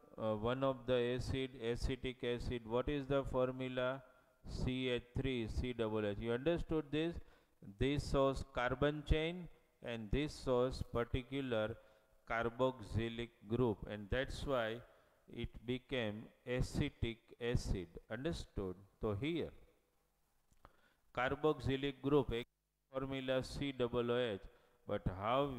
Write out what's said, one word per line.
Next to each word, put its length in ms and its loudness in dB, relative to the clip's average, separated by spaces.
uh, 160 2
one 280 0
of 240 0
the 300 4
acid, 340 -2
acetic 640 -2
acid? 420 -2
What 220 2
is 180 0
the 180 2
formula? 800 0
C 420 0
H 120 2
three 320 0
C 240 -2
double 320 0
H. 160 0
You 120 0
understood 580 0
this? 240 0
This 320 2
shows 340 4
carbon 540 2
chain 400 2
and 260 -6
this 340 0
shows 380 2
particular 840 0
carboxylic 1000 0
group, 320 4
and 220 -8
that's 340 -2
why 340 0
it 160 -6
became 600 -4
acetic 760 -2
acid. 460 0
Understood? 640 -4
So 200 0
here 300 -2
carboxylic 840 0
group, 300 4
formula 520 0
C 280 -4
double 380 2
O 60 4
H, 240 0
but 140 -2
how 380 2